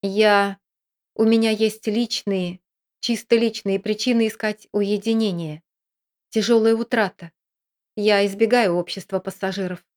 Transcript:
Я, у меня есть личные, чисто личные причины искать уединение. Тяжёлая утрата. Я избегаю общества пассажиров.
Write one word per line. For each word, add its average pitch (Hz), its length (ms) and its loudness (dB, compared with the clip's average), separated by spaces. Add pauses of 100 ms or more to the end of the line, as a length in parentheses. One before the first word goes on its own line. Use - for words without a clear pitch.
Я, 202 580 2 (540)
у 226 100 2
меня 226 260 4
есть 214 360 -2
личные, 196 760 -4 (400)
чисто 233 360 0
личные 214 440 -2
причины 220 480 0
искать - 440 -8
уединение. 202 880 -2 (680)
Тяжёлая 226 440 2
утрата. 220 580 -4 (640)
Я 202 280 2
избегаю 208 500 2
общества 180 440 -4
пассажиров. 185 680 -6 (120)